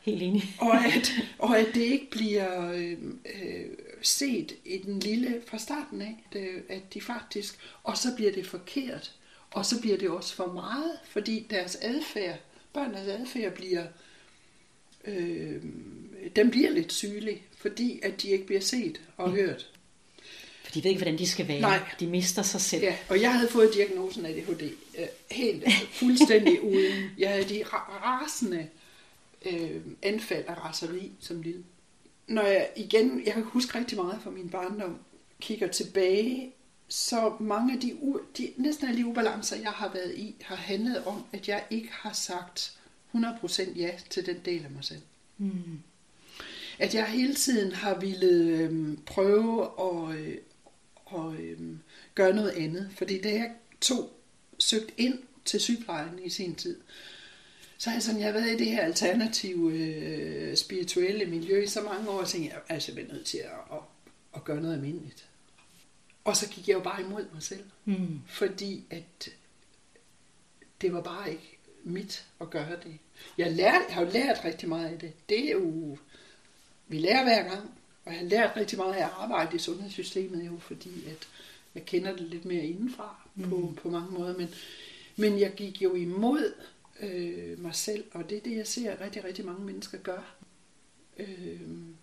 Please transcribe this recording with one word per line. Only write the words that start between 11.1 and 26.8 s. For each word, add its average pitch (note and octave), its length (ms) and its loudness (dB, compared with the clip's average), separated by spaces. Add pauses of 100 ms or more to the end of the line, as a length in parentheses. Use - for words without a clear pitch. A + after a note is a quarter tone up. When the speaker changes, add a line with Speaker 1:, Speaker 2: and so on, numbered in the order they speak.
Speaker 2:
deres F3+ 260 -2
adfærd, G#3 600 -4 (340)
børnenes G#3 360 -4
adfærd G#3+ 440 -4
bliver, F3+ 320 -2 (1200)
øh, E3+ 580 -4 (760)
den B3 140 10
bliver B3+ 200 8
lidt E3+ 220 2
sygelig, G#3 500 -4 (140)
fordi A#3 460 -2
at G3 200 -2
de G3+ 80 -4
ikke F#3+ 160 2
bliver G3 140 2
set G#3 400 -2 (160)
og F3+ 140 0
Speaker 1:
Ja. F#3 120 0
Speaker 2:
hørt. - 280 -2 (960)
Speaker 1:
For - 80 -14
de D#3 120 -2
ved F#3+ 60 6
ikke, F#3+ 120 4
hvordan D#3+ 160 2
de F3+ 100 0
skal E3 200 0
være. C#3+ 120 0
Speaker 2:
Nej. G3 200 6 (200)
Speaker 1:
De F3 60 0
mister F3+ 360 2
sig F#3+ 180 2
selv. - 220 2
Speaker 2:
Ja, F#3 140 2 (120)
og F#3+ 120 6
jeg B3 140 6
havde A#3+ 160 6
fået A3 240 10
diagnosen F#3+ 520 2
A D#3+ 60 -4
D D#3 100 -4
H F3+ 80 -4
D, D#3 120 -2 (360)
øh, E3+ 80 -2 (240)
helt A3 340 0 (280)
fuldstændig B3 720 8
Speaker 1:
<laughs> G#3+ 80 2
Speaker 2:
uden. F#3+ 460 4